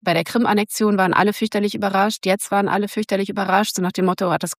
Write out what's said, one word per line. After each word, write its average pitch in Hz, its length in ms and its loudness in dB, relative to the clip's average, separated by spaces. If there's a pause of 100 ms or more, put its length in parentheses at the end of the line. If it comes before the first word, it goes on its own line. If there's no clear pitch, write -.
bei 185 100 0
der 165 120 0
Krim-Annexion 208 720 2
waren 185 160 2
alle 202 180 4
fürchterlich 208 420 -2
überrascht, 202 520 -2
jetzt 190 240 0
waren 202 180 2
alle 202 200 -2
fürchterlich 202 420 -2
überrascht, 196 460 0
so - 40 -2
nach 180 120 0
dem 185 120 0
Motto, 180 240 0
„Ah, 165 80 2
das 170 220 -6